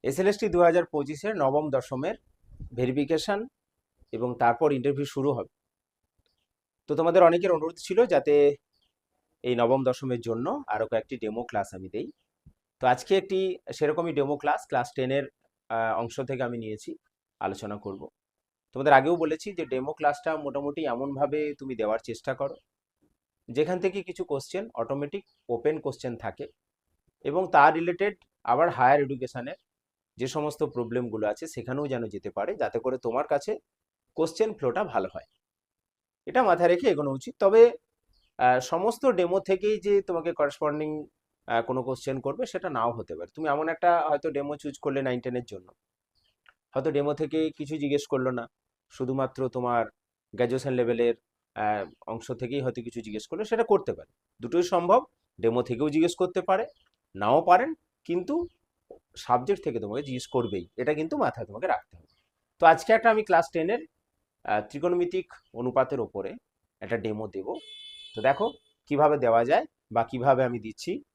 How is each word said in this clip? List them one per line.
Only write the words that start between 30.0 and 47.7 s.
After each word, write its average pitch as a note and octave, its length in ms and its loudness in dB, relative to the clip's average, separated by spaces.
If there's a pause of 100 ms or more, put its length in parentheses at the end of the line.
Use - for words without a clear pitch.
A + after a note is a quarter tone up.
যে B2 180 -4
সমস্ত D3+ 260 -2 (140)
প্রবলেমগুলো A#2 560 -2
আছে D#3+ 160 -6
সেখানেও C3 400 -6
যেন B2 160 -4 (100)
যেতে G2+ 240 -8
পারে, A#2+ 140 -2 (100)
যাতে A2+ 180 -2
করে B2+ 260 -2
তোমার B2 280 0
কাছে C#3+ 180 -2 (640)
কোশ্চেন E3 400 0
ফ্লোটা B2 240 -2 (120)
ভালো G2 200 0
হয়। - 140 -14 (1000)
এটা B3 220 2
মাথায় F3 240 6
রেখে G#3 200 2
এগোনো C#3+ 240 0
উচিত। - 160 -10 (100)
তবে, G#3 180 8 (800)
আহ, B2+ 200 6 (120)
সমস্ত G#3 320 -2 (160)
ডেমো F3+ 200 2 (100)
থেকেই G3+ 360 2
যে G3+ 80 2 (160)
তোমাকে E3+ 300 -2
করেসপন্ডিং, D3+ 500 0 (580)
আহ, A#2 220 2
কোনো B2+ 180 -2
কোশ্চেন C3+ 380 -6
করবে G#3+ 200 -4
সেটা F#3 320 -6
নাও A#2 200 0
হতে G2 200 -10
পারে। E2+ 180 -12
তুমি D#3 180 -4
এমন D#3 160 -2
একটা F3 220 2 (180)
হয়তো D#3 260 0
ডেমো C#3+ 260 -4
চুজ C#3+ 220 -8
করলে C#3 240 0
নাইন B2 160 -2
টেনের B2 280 -6
জন্য, F#2 160 -16 (1080)
হয়তো C#3 180 -2
ডেমো C#3+ 300 0
থেকে D#3 180 -2 (180)
কিছু D3+ 260 -8